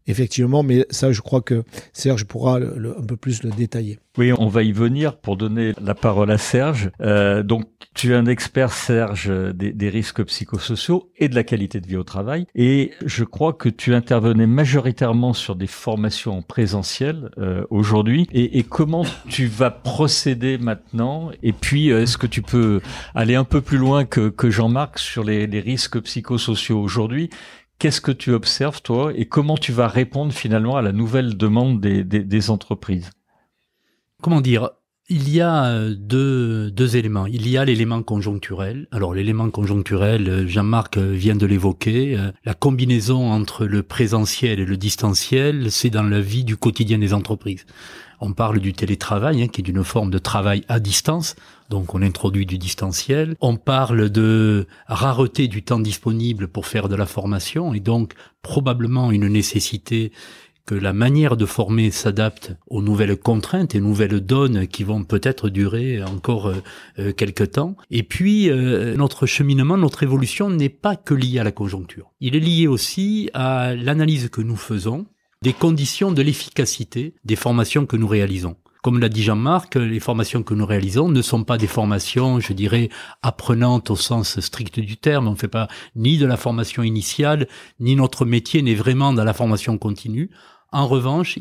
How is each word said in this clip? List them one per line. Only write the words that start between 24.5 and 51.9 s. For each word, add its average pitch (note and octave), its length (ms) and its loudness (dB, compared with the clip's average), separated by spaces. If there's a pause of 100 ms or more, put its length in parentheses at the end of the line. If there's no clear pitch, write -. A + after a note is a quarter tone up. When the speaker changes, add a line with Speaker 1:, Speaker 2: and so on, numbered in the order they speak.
Speaker 2:
Jean-Marc A#2 500 0
sur - 240 -6
les, G#2+ 240 0
les G#2 100 -4
risques A#2 440 -4
psychosociaux A2+ 800 -2
aujourd'hui ? A2+ 480 -2 (500)
Qu'est-ce D3+ 220 0
que - 100 -2
tu B2+ 220 -2
observes, C3+ 480 -2
toi, C3 340 -2
et A#2 120 -4
comment D3+ 320 2
tu - 120 -4
vas A#2+ 160 2
répondre C3 460 0
finalement A2 460 0
à - 20 2
la G#2 120 0
nouvelle A2+ 440 0
demande A2+ 420 2
des, G2 260 2
des, G2 200 0
des G2+ 240 0
entreprises ? F#2+ 600 -4 (1120)
Speaker 3:
Comment E3 180 2
dire ? A#2+ 300 2 (400)
Il C#3+ 180 0
y D#3+ 140 4
a, D#3+ 240 2
euh, A2 280 0
deux, A2+ 760 0
deux A#2+ 260 2
éléments. G#2+ 300 0
Il A2 220 -4
y B2+ 100 2
a C#3 80 2
l'élément A2+ 360 2
conjoncturel. G2+ 920 -4
Alors, G2 200 -2
l'élément G#2+ 380 0
conjoncturel, G2+ 800 0
euh, F#2 200 0
Jean-Marc, G#2 480 0
euh, G2 160 2
vient G2+ 240 2
de G2+ 100 2
l'évoquer. G#2+ 720 0
Euh, G2 160 -2 (120)
la A2 100 -4
combinaison B2 760 2
entre G#2+ 360 -2
le G2+ 160 0
présentiel A2 760 0
et F#2+ 60 -2
le F#2+ 140 -2
distanciel, A2+ 920 0
c'est B2 200 0
dans G#2+ 120 0
la G#2 200 2
vie A2 220 -2
du A2 120 -2
quotidien A2+ 420 2
des G2+ 140 2
entreprises. G2+ 540 -4 (540)
On G2+ 120 -4
parle A2 260 0
du G2 140 0
télétravail, A2 720 0
hein, A#2+ 60 0
qui - 120 -8
est F2+ 80 -6
une F#2 160 0
forme G2+ 260 0
de F#2 80 0
travail G2 480 0
à A#2 140 0
distance. D#3 560 -2 (340)
Donc, F#2+ 240 -4